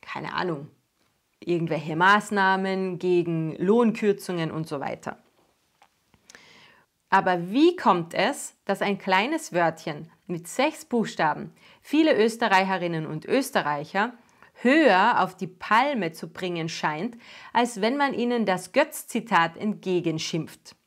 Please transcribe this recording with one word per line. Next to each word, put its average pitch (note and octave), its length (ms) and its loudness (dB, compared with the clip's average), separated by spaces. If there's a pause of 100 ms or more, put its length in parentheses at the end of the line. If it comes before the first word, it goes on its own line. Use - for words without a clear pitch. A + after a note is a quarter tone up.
keine - 320 -10
Ahnung, D#3+ 360 -4 (720)
irgendwelche D#3+ 540 -2
Maßnahmen, F#3+ 1040 2
gegen E3 560 0
Lohnkürzungen G3+ 960 0
und D#3 160 -6
so C#3+ 140 -8
weiter. - 360 -8 (1900)
Aber F3+ 400 2
wie D#4+ 280 4
kommt F3 360 0
es, A#3+ 420 -2 (100)
dass G3 160 -2
ein G3+ 160 -2
kleines G#3 560 -2
Wörtchen E3 580 -2 (160)
mit E3+ 220 -10
sechs D4+ 340 -2
Buchstaben D#3+ 720 -2 (280)
viele D#4 400 4
Österreicherinnen F#3+ 840 0
und D#3 180 -8
Österreicher G3 880 -2 (480)
höher A#3+ 600 6
auf F3 140 -6
die F3+ 100 -8
Palme A3 640 0
zu E3+ 160 -14
bringen E3+ 400 -6
scheint, E3 500 -6 (360)
als A#3+ 260 0
wenn A3+ 160 0
man C#4 180 0
ihnen A#3+ 320 0
das F#3 280 -2
Götz-Zitat A3 840 0
entgegenschimpft? E3 1200 -4 (120)